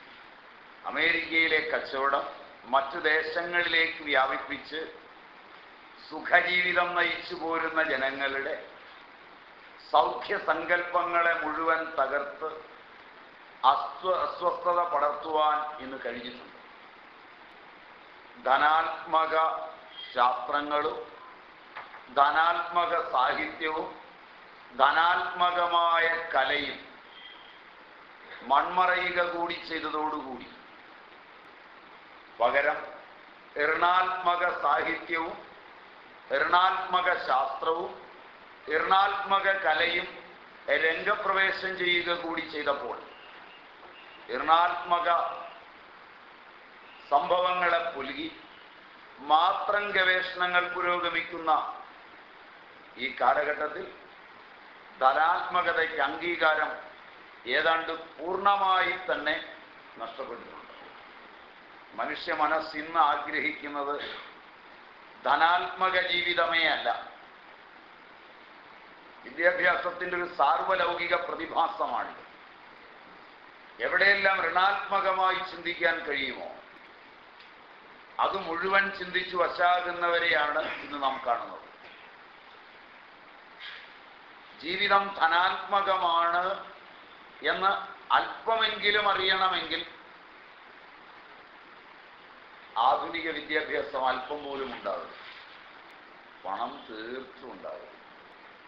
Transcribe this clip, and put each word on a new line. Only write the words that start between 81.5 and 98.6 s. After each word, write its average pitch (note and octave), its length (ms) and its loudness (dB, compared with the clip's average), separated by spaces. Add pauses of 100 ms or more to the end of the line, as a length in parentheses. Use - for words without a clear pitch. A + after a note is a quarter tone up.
ജീവിതം G3 560 2
ധനാത്മകമാണ് F#3 1600 2 (760)
എന്ന് F#3 460 0 (200)
അല്പമെങ്കിലും G#3 960 2
അറിയണമെങ്കിൽ F#3 800 0 (3000)
ആധുനിക D#3+ 520 0
വിദ്യാഭ്യാസം D3 800 -4
അല്പം C#3+ 360 -4
പോലും C3+ 300 -8
ഉണ്ടാവില്ല. F#2 380 -8 (1300)
പണം A#2+ 460 -6
തീർത്തും B2 640 -12
ഉണ്ടാവില്ല. D#2 380 -14 (760)